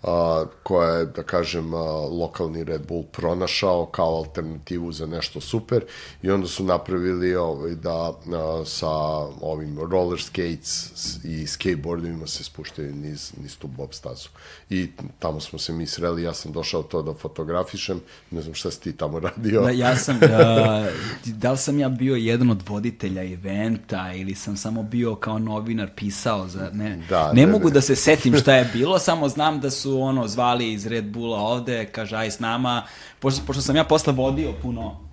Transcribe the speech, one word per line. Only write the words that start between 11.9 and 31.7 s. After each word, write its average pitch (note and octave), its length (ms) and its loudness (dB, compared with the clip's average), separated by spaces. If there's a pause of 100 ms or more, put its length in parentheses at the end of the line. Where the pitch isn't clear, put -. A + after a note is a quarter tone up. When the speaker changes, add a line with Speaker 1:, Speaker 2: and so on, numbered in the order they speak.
Speaker 1:
se - 180 -8
spuštaju C#2+ 500 -10
niz, D2 420 -10
niz C#2 200 -14
tu - 120 -14
bob C2 220 -10
stazu. - 380 -12 (420)
I F#2 180 -2 (300)
tamo D2+ 220 -2
smo - 180 -12
se - 140 -6
mi E2 140 -4
sreli, E2+ 360 -2
ja E2 120 -4
sam D#2 180 -10
došao D#2+ 300 -4
to D#2 200 -4
da D2+ 120 -4
fotografišem, F2 880 -4 (280)
ne E2 140 -6
znam D#2+ 120 -10
šta - 160 -4
si - 100 -10
ti E2 140 -6
tamo D#2 260 -4
radio. G#2 400 2
Speaker 2:
Da, A#2+ 100 6
ja B2 260 4
sam, B2+ 220 0 (100)
Speaker 1:
<laughs> A#2 40 8
Speaker 2:
a, A2 540 6 (400)
da A#2 260 0
li C3+ 60 2
sam C#3+ 200 2
ja C3+ 100 2
bio B2+ 280 2
jedan A#2 340 4
od F#2 180 0
voditelja G#2 560 -4
eventa F#2+ 880 -4
ili F#2+ 220 -6
sam G2+ 220 -6
samo A2 260 -4
bio A#2 320 0
kao A2 240 -4
novinar A2 520 -4
pisao G2+ 580 -2
za, F#2 240 -8
ne, G#2 320 -6
Speaker 1:
Da, E2 280 4
Speaker 2:
ne - 40 2
Speaker 1:
ne, C#3 120 10
Speaker 2:
mogu G3+ 160 4
Speaker 1:
ne. D#3+ 80 6
Speaker 2:
da C#3+ 80 8
se C3 160 4
setim C#3+ 400 6
šta C3+ 180 8
je B2 180 6
bilo, D3 260 4
samo E3 300 2
znam D3+ 320 0
da C3+ 100 -2
su, C3+ 260 -2
ono, C3 320 2
zvali A#2+ 440 2
iz G#2 140 -4
Red A2+ 200 -2
Bulla A#2 320 -2
ovde, A#2 480 0